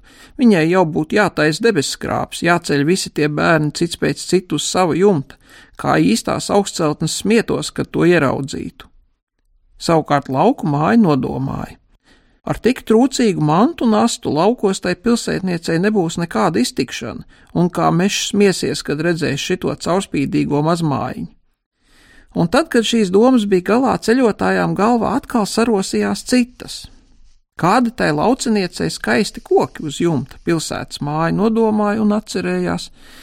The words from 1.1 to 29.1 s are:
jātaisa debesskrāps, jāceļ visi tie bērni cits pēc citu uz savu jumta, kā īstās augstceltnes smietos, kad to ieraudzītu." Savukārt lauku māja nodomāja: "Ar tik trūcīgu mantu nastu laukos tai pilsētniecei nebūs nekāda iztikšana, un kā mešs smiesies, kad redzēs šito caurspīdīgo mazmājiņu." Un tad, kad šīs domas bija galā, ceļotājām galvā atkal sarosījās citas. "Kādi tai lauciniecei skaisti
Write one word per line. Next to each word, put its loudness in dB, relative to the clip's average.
jātaisa 0
debesskrāps, -2
jāceļ 2
visi 0
tie -2
bērni 0
cits -4
pēc -4
citu -2
uz -2
savu 0
jumta, 0
kā 0
īstās 0
augstceltnes -2
smietos, 0
kad -6
to 0
ieraudzītu." 0
Savukārt 0
lauku 0
māja 2
nodomāja: 0
"Ar -4
tik 0
trūcīgu 2
mantu 2
nastu 0
laukos 0
tai -4
pilsētniecei -2
nebūs 0
nekāda 0
iztikšana, -6
un 2
kā 0
mešs 0
smiesies, 0
kad -4
redzēs -2
šito -4
caurspīdīgo -2
mazmājiņu." -2
Un 2
tad, 2
kad 2
šīs 2
domas 4
bija 0
galā, 2
ceļotājām 0
galvā 2
atkal -2
sarosījās -2
citas. -2
"Kādi 2
tai 0
lauciniecei 0
skaisti -2